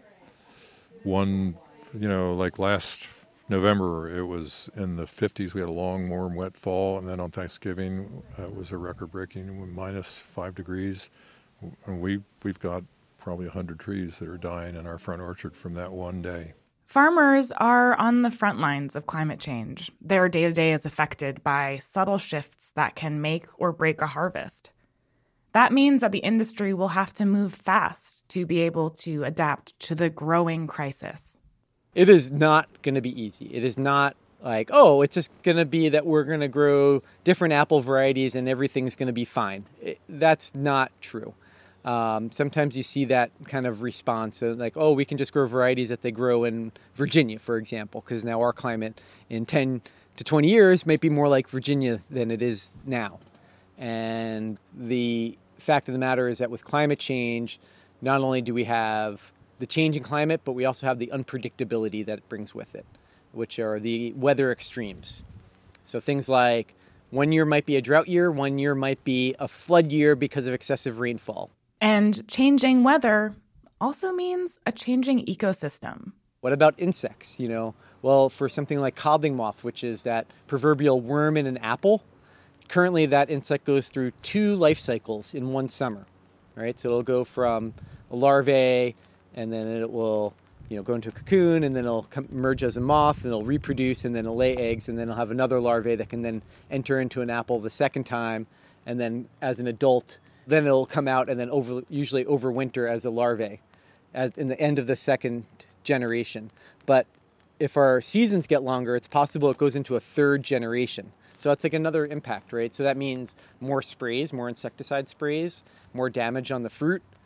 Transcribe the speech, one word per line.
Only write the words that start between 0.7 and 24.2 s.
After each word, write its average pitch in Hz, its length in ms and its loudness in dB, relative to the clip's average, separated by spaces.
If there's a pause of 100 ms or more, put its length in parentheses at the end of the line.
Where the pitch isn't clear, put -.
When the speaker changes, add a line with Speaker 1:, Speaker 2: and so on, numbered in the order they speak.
Speaker 1:
One, 95 540 0 (420)
you 104 100 -4
know, 92 260 0
like 90 240 -2
last 98 500 -2 (400)
November, 92 640 2
it 90 140 -6
was 85 520 -10
in 92 200 -6
the 82 100 -8
fifties. 98 480 -6
We 95 80 -4
had 85 80 -6
a - 20 -6
long, 92 380 -4
warm, 90 240 -6
wet 92 240 -8
fall, 95 400 -2
and 92 100 -10
then 92 120 -8
on 87 100 -8
Thanksgiving, 95 920 -8 (160)
uh, 98 40 -12
it 95 120 -12
was 92 160 -14
a 95 60 -8
record-breaking 92 1000 -12
minus 95 440 -10
five 92 360 -12
degrees. 92 540 -8 (760)
And 90 160 -8
we, 98 180 -2 (220)
we've 101 180 -6
got 90 240 -6 (320)
probably 90 300 -10
a 80 40 -12
hundred 85 300 -10
trees 92 380 -8
that 82 100 -12
are 87 80 -12
dying 87 400 -10
in 82 100 -12
our 85 120 -12
front 90 240 -10
orchard 87 340 -12
from 87 180 -12
that 90 180 -10
one 90 280 -8
day. 85 320 -10 (380)
Speaker 2:
Farmers 277 600 6
are 240 480 4
on 240 220 4
the 233 100 2
front 208 260 -2
lines 143 380 -2
of 147 100 -8
climate 156 320 -4
change. 127 640 -10
Their 185 280 4
day-to-day 165 440 2
is 151 120 0
affected 151 600 -4
by 139 320 -2
subtle 190 420 -2
shifts - 560 -10
that 147 220 -2
can 151 240 -4
make 160 260 -2 (120)
or 175 120 0
break 160 300 0
a 151 80 -2
harvest. - 640 -8 (800)